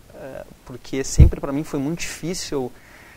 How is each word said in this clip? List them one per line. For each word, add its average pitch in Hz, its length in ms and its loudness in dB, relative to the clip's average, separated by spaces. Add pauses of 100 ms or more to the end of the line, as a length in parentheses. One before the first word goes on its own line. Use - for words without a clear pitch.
(140)
eh, 139 300 -14 (200)
porque 131 380 -6
sempre - 380 8
pra 143 120 -4
mim 147 120 0
foi 147 160 -4
muito 151 180 -2
difícil 151 720 -6 (460)